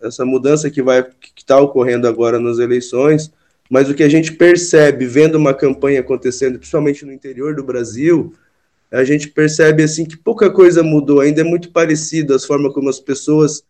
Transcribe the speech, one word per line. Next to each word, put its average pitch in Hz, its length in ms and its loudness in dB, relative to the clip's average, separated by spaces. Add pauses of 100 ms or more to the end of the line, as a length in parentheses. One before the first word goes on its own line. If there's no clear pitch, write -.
essa 120 240 -8
mudança 135 420 -2
que 135 140 -6
vai, 127 220 2
que - 420 -18
tá 135 140 4
ocorrendo 123 480 0
agora 117 320 0
nas 120 180 -4
eleições, 123 760 -2 (380)
mas 135 180 2
o 143 60 -4
que 147 80 -2
a 151 80 4
gente 160 220 0
percebe 156 720 2
vendo 147 300 2
uma 147 180 2
campanha 139 460 -2
acontecendo, 127 580 -4
principalmente 147 480 -4
no 139 80 -18
interior 135 420 -10
do 139 80 -10
Brasil, 127 680 -4 (580)
a 127 120 0
gente 151 240 -2
percebe, 156 560 2
assim, 156 220 -4
que - 120 -20
pouca 214 320 0
coisa 175 320 6
mudou, 147 380 2
ainda 147 220 0
é - 20 2
muito 170 280 -4
parecido 156 640 -2
as 135 100 0
formas 143 300 -2
como 139 160 -4
as 131 100 -6
pessoas 151 720 -2